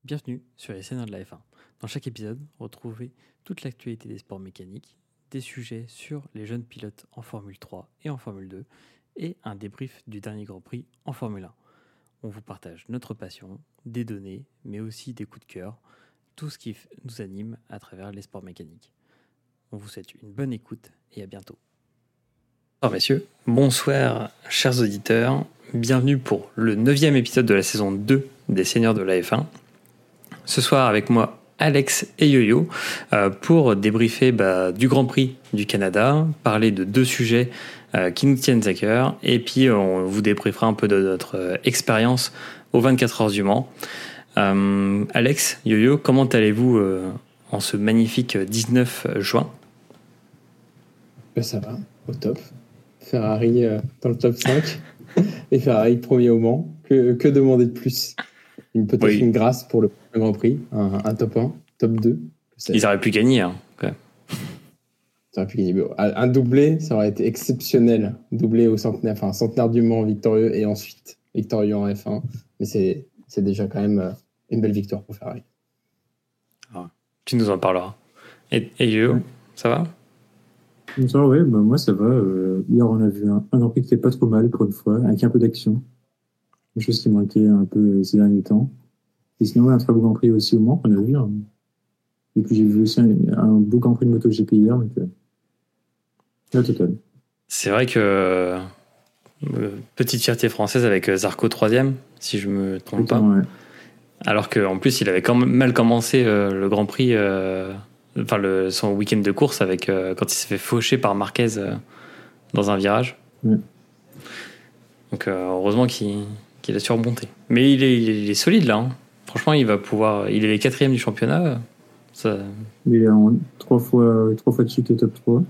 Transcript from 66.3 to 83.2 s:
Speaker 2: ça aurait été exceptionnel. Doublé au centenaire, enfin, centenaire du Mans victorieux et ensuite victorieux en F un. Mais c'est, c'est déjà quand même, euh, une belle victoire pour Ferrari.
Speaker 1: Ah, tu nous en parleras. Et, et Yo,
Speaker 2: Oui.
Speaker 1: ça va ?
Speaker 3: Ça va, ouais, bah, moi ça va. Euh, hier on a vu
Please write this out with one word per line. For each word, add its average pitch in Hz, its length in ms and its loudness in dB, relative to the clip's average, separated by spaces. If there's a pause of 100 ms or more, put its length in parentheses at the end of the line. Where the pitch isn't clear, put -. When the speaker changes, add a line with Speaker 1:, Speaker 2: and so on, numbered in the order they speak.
Speaker 2:
ça 156 160 -4
aurait 104 140 2
été 101 160 -2
exceptionnel. 117 920 0 (160)
Doublé 113 360 2
au 110 100 2
centenaire, 110 360 -4
enfin, 101 200 -4
centenaire 117 360 -2
du 117 120 2
Mans 113 220 2
victorieux 110 520 0
et 107 100 -2
ensuite - 520 -8 (180)
victorieux 104 400 -2
en 101 180 -2
F 101 140 -10
un. 107 160 -6 (360)
Mais - 60 -4
c'est, 95 420 -4 (200)
c'est - 140 -6
déjà 98 260 -2
quand 101 140 -6
même, 104 180 0
euh, 92 120 -4 (380)
une 117 120 -2
belle 107 100 0
victoire 101 300 -6
pour 110 160 -18
Ferrari. 107 260 -14 (1300)
Speaker 1:
Ah, 90 160 -16 (360)
tu 127 100 -4
nous 110 140 2
en 98 80 0
parleras. 92 380 -2 (580)
Et, 117 260 -2
et 120 100 2
Yo, 113 260 2
Speaker 2:
Oui. 123 40 2 (360)
Speaker 1:
ça - 120 -4
va ? 135 160 0 (1200)
Speaker 3:
Ça 139 100 0
va, 143 100 6
ouais, 147 160 6
bah, 117 160 4
moi 113 180 4
ça 113 140 0
va. 98 140 0
Euh, 95 640 0
hier 120 200 4
on 110 120 2
a 104 80 4
vu 101 200 -2